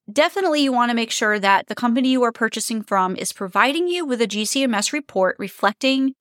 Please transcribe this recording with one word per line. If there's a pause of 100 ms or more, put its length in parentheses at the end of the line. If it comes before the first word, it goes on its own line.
(100)
definitely
you
want
to
make
sure
that
the
company
you
are
purchasing
from
is
providing
you
with
a
G
C
M
S
report
reflecting